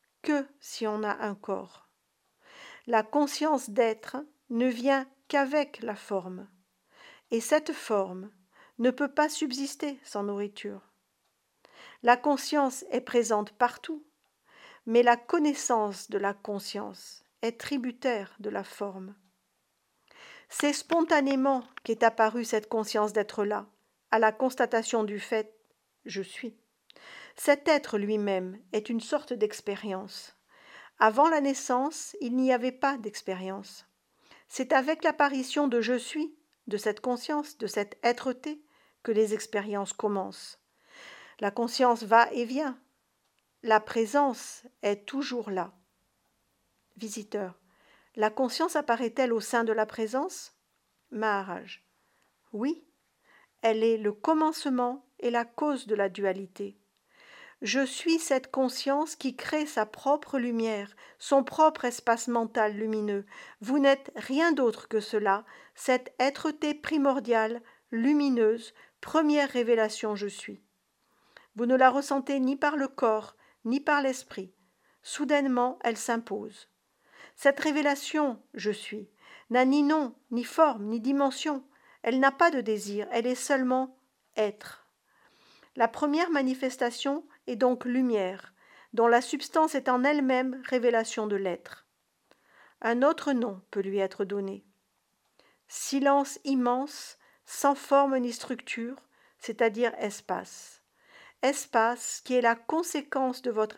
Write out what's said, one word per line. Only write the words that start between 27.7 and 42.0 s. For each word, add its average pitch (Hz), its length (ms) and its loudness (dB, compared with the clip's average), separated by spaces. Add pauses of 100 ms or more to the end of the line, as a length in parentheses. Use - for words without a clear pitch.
lui-même 202 640 -2 (120)
est 214 180 -4
une 226 120 -2
sorte 294 320 -4
d'expérience. 196 1000 -6 (640)
Avant 226 300 6
la 311 120 2
naissance, 277 800 -2
il 240 160 -4
n'y 262 140 4
avait 247 200 2
pas 269 260 -2
d'expérience. 190 880 -10 (600)
C'est - 260 -4
avec 294 300 2
l'apparition 285 640 2
de 240 140 2
je 240 160 2
suis, 302 360 -6 (320)
de 202 120 -4
cette 208 240 -4
conscience, 294 560 -4
de 220 100 -6
cette 208 360 -6
êtreté, 254 600 -2 (400)
que 233 80 -2
les 214 240 2
expériences 202 580 -4
commencent. 196 640 -6 (800)
La 202 120 -2
conscience 240 500 2